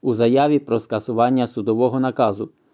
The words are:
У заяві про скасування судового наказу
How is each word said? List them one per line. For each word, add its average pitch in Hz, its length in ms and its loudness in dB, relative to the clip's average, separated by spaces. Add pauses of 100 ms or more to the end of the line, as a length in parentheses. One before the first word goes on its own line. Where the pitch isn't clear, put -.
У 131 120 -2
заяві 131 460 2
про 117 200 -2
скасування 117 680 -2
судового 113 520 -2
наказу 113 500 -2 (240)